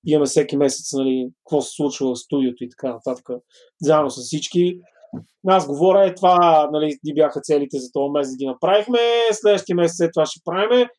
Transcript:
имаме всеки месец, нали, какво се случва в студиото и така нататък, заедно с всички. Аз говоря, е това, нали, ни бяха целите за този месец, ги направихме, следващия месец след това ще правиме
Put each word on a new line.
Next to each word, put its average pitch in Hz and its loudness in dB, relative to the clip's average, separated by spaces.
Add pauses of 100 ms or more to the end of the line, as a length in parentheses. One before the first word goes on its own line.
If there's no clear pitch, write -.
имаме 151 2
всеки 143 0
месец, 139 -2
нали, 131 -2 (160)
какво 147 -2
се - -10
случва 139 -4
в 123 -12
студиото 127 -4
и 120 -14
така 127 -10
нататък, 123 -10 (560)
заедно 151 2
с 127 -12
всички. 175 -2 (680)
Аз 190 2
говоря, 185 4
е 185 -2
това, 170 4
нали, 151 -2
ни 151 -8
бяха 143 0
целите 143 -2
за 127 -12
този 143 -2
месец, 139 -2
ги 135 -8
направихме, 208 0 (320)
следващия 208 0
месец 170 0
след 165 0
това 156 2
ще - -12
правиме 233 0